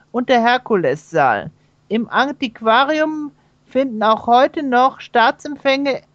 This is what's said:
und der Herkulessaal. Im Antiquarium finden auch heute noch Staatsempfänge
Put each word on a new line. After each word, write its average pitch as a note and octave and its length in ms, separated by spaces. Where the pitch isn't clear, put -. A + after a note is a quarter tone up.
und A#3+ 200
der A#3+ 100
Herkulessaal. D#3 1080
Im A3 200
Antiquarium C#4 1200
finden B3+ 360
auch A3 240
heute C4 360
noch C4 380
Staatsempfänge C#4 1000